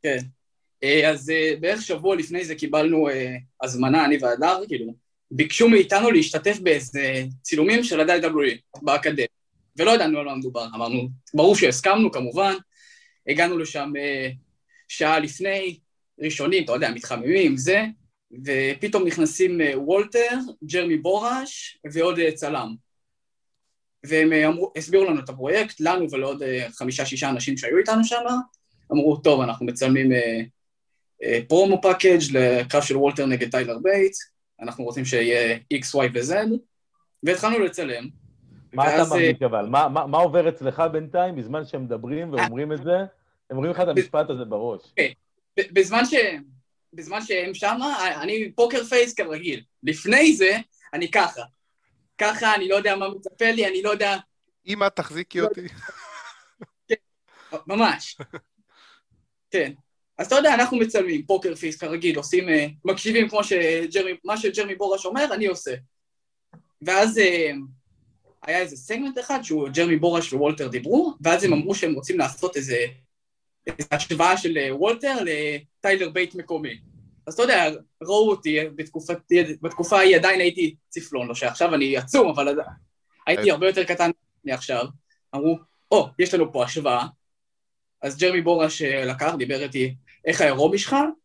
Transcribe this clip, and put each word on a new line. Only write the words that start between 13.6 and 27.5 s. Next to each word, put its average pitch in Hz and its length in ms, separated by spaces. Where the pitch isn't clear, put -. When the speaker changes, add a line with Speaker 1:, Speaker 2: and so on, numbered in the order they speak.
Speaker 1:
אה, 139 300
שעה 160 300
לפני, 185 600
ראשונים, 156 440
אתה - 80
יודע, 127 180
מתחממים, 131 680
זה, 185 280
ופתאום 139 600
נכנסים, 170 540
אה, 143 200
וולטר, 202 480
ג'רמי 170 320
בורש, 226 840
ועוד, 165 260
אה, 165 140
צלם. 143 420
והם, 156 240
אה, 156 140
אמרו, 170 300
הסבירו 170 280
לנו 156 160
את 131 80
הפרויקט, 156 520
לנו 170 300
ולעוד, 135 320
אה, 127 280
חמישה-שישה 131 600
אנשים 131 260